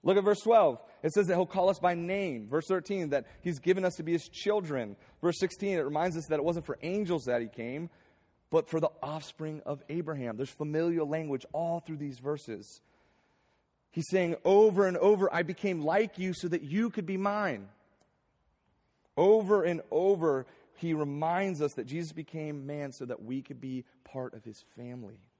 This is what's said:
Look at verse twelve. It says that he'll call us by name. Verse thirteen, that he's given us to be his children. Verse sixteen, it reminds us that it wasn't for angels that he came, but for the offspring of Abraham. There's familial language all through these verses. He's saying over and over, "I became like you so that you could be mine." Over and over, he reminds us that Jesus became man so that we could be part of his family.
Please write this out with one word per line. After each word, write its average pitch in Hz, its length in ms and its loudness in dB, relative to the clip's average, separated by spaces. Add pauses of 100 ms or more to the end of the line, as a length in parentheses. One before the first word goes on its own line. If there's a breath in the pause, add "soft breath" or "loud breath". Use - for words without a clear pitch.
Look 190 140 4
at 202 60 2
verse 202 160 4
twelve. 196 400 6 (220 loud breath)
It 156 100 0
says 196 160 4
that 180 80 2
he'll 180 100 4
call 190 240 2
us 185 100 0
by 175 160 2
name. 170 520 -4
Verse 151 200 0
thirteen, 185 420 -2
that 135 160 0 (160 loud breath)
he's 170 180 -4
given 185 260 2
us 180 100 0
to 170 80 -8
be 165 100 -2
his 165 180 -2
children. 147 640 -2 (260 soft breath)
Verse 170 180 0
sixteen, 190 380 -2
it 160 40 0
reminds 151 340 -2
us 160 140 -6
that 156 60 2
it 143 80 0
wasn't 170 220 -2
for 139 160 -6
angels 175 440 -2
that 120 160 0
he 113 60 -6
came, 127 420 -8 (600 soft breath)
but 156 200 2
for 160 100 0
the 160 120 2 (100)
offspring 156 640 -8
of 143 240 -6
Abraham. 143 480 -6
There's 131 120 -6
familial 156 580 0
language 147 460 -4
all 170 260 -2
through 160 180 -10
these 139 220 -8
verses. 123 640 -8 (1080)
He's - 180 -6
saying 175 260 2 (100)
over 196 420 8
and 180 100 0
over, 190 360 4
"I 170 100 0
became 175 380 -4
like 190 360 0
you 185 160 -2
so 180 140 -6
that 165 140 -2
you 202 300 -2
could 185 160 -6
be 190 100 -2
mine." 190 500 -4 (1500)
Over 196 480 6
and 170 180 0 (100)
over, 160 560 2 (300 soft breath)
he 165 180 -2
reminds 156 680 -2
us 147 120 -2
that 120 120 -6
Jesus 156 280 -6
became 151 520 -10
man 143 260 -8
so 131 140 -10
that 120 160 -8
we 127 220 -8
could 127 180 -14
be 127 240 -8 (180 soft breath)
part 127 300 -10
of 110 100 -18
his 110 200 -18 (120)
family. 120 440 -14 (200)